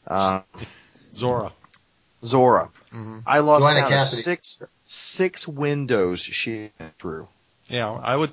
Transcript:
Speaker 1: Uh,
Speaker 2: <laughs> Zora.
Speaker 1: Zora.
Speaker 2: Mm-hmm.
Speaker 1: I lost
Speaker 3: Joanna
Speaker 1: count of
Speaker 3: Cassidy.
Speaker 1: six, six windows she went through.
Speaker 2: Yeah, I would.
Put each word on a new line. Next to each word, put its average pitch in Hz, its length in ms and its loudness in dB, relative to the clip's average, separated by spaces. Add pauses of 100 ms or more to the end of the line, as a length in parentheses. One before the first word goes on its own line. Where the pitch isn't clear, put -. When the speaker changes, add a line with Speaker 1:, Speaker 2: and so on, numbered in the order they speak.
Speaker 1:
Uh, 95 340 2 (360)
Speaker 2:
<laughs> - 380 -20
Zora. 113 380 -4 (720)
Speaker 1:
Zora. 117 440 4 (240)
Speaker 2:
Mm-hmm. 110 340 -14
Speaker 1:
I 139 140 2
lost 151 220 6
Speaker 3:
Joanna 147 180 6
Speaker 1:
count 139 120 2
of 139 60 4
Speaker 3:
Cassidy. 127 240 0
Speaker 1:
six, - 400 -6 (220)
six - 640 -4
windows 135 720 0
she 107 580 -8
went 80 200 -18
through. 80 300 -12 (400)
Speaker 2:
Yeah, 117 220 -4
I 120 260 -4
would. 151 160 -4